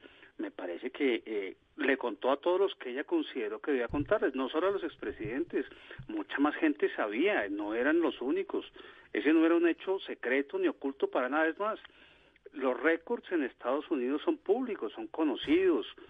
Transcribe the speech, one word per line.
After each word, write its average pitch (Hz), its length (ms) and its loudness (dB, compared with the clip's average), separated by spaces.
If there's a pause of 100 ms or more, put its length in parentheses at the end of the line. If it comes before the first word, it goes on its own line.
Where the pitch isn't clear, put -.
(380)
Me 104 120 -6
parece 90 420 -8
que, 127 340 0
eh, 101 320 -4 (200)
le 135 200 2
contó 123 340 -2
a 139 60 2
todos 180 220 2
los 196 160 0
que - 160 -10
ella 131 120 -6
consideró 120 560 -4
que - 120 -2
debía 123 160 2
contarles, 165 480 0
no 131 140 -2
solo 165 180 0
a 196 40 2
los 185 120 -2
expresidentes, 120 840 -4 (420)
mucha - 320 -6
más 147 160 2
gente 160 400 0
sabía, 127 540 0
no 104 240 -4
eran 143 280 2
los 156 200 0
únicos. 170 440 -2 (480)
Ese 131 200 4
no 160 120 6
era 165 100 6
un 170 120 4
hecho 190 320 -2
secreto 135 600 -2
ni 185 80 2
oculto 143 420 -2
para 127 200 0
nada, 156 180 4
es 160 120 -2
más, 208 200 -2 (720)
los 127 260 0
récords 165 520 0
en 165 120 2
Estados 131 460 -2
Unidos 139 360 0
son 156 120 2
públicos, 208 560 0
son 110 140 -8
conocidos, 156 800 2 (240)